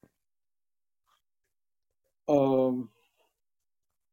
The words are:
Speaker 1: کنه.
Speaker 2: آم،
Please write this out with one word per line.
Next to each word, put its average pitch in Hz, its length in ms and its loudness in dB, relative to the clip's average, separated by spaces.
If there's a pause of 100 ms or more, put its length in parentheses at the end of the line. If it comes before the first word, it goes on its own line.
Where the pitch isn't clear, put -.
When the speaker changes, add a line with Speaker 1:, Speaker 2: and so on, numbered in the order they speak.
Speaker 1:
کنه. - 100 -20 (2250)
Speaker 2:
آم، 131 640 0 (1200)